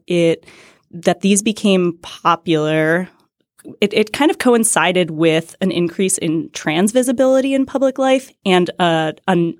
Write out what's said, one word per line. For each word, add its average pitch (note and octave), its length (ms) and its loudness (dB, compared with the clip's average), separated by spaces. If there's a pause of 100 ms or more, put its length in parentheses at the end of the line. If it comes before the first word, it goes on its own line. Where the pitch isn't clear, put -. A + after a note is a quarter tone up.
it, E3+ 380 0 (460)
that F3 320 -2
these G3 200 2
became F#3+ 600 0
popular, D#3+ 1040 0 (720)
it, G3+ 140 0
it G#3+ 180 0
kind D4 180 2
of F4 80 -4
coincided F#3 760 2
with D#3+ 500 0
an F#3+ 80 0
increase F3 480 -2
in D#3+ 320 -4
trans E3+ 420 -2
visibility C4 640 2
in C4+ 100 0
public C4 340 -2
life C4 320 0 (140)
and F3+ 340 2
a, D#3+ 360 0 (120)
a F#3+ 80 0 (260)